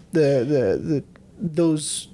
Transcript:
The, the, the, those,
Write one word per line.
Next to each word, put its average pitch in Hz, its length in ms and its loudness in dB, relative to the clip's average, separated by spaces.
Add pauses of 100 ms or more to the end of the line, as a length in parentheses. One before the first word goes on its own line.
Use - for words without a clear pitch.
(120)
The, 165 80 2 (240)
the, 143 360 2
the, 151 240 -4 (360)
those, 160 720 -2